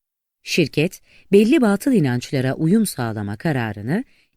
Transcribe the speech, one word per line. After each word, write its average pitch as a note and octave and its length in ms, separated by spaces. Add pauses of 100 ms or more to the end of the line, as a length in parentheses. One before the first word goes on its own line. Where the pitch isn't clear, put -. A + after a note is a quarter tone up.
(440)
Şirket, - 580 (300)
belli A3 300
batıl G#3 300
inançlara C3 600
uyum F#3+ 320
sağlama G#2+ 520
kararını, B2+ 680 (320)